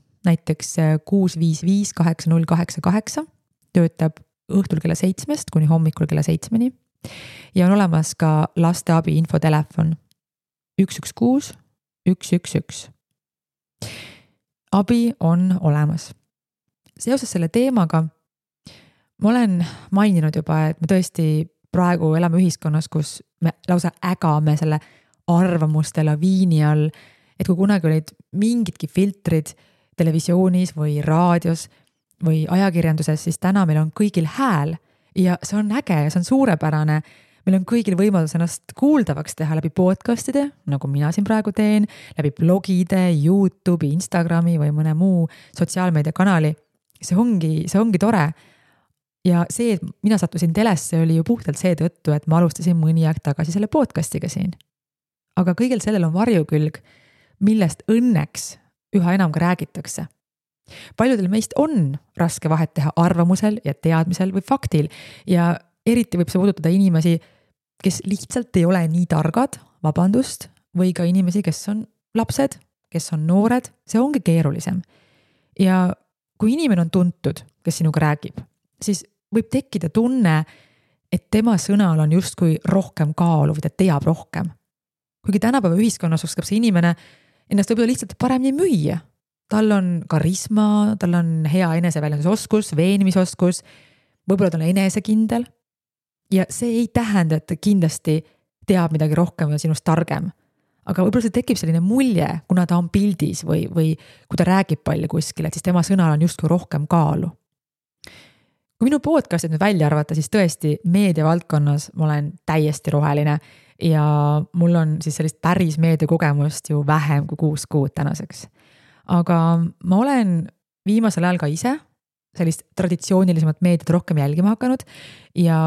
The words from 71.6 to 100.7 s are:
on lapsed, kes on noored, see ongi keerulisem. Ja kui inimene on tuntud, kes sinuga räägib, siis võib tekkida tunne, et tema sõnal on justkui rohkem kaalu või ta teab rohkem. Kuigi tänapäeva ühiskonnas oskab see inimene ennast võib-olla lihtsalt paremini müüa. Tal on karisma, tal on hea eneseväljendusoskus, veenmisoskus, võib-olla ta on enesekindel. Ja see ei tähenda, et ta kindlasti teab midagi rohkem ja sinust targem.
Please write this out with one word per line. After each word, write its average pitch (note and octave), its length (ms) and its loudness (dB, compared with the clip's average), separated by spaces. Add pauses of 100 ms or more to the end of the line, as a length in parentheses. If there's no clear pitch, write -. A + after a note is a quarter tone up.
on G#3+ 140 -6 (340)
lapsed, C4+ 380 -2 (340)
kes - 240 -6
on D#3 140 -4
noored, A3+ 420 2 (160)
see A3 140 0
ongi C4+ 240 0
keerulisem. E3 560 0 (800)
Ja F#3 260 4 (540)
kui A3+ 160 2
inimene B3 260 2
on E3 80 -2
tuntud, F3+ 540 -2 (180)
kes - 200 -4
sinuga D#3 260 0
räägib, - 320 -6 (420)
siis G3+ 220 -4 (280)
võib A3 200 -2
tekkida F#3+ 420 -4
tunne, A3+ 460 2 (720)
et - 180 -4
tema A3+ 320 2
sõnal G3 400 2
on D3+ 140 2
justkui E3+ 400 0 (100)
rohkem D#3+ 500 -2
kaalu D#3 380 2
või D3+ 100 -8
ta D#3 60 -4
teab E3 380 0
rohkem. - 420 -4 (720)
Kuigi G3 200 0
tänapäeva G#3+ 360 2
ühiskonnas F3 480 0
oskab - 200 -6
see G3+ 120 -2
inimene F3 360 2 (560)
ennast G3+ 200 0
võib-olla A#3 220 2
lihtsalt B3 260 -8
paremini C4 380 0
müüa. G3+ 440 0 (500)
Tal G#3+ 200 2
on F#3+ 200 2 (200)
karisma, G#3 880 0
tal F3 160 0
on E3+ 140 0 (220)
hea F3+ 180 2 (100)
eneseväljendusoskus, E3+ 1000 -2
veenmisoskus, F#3 840 0 (640)
võib-olla F#3+ 240 2
ta E3 80 -4
on D#3+ 80 -2
enesekindel. G#3+ 800 0 (880)
Ja F#3 160 2
see A#3 300 -2
ei A#3 100 -2
tähenda, G3 480 0
et D#3 80 -8
ta - 80 -6
kindlasti E3 640 0 (480)
teab E3+ 300 0
midagi D#3 180 0
rohkem E3 400 0
ja D3+ 80 -4
sinust D#3+ 240 -2
targem. E3 460 -2 (540)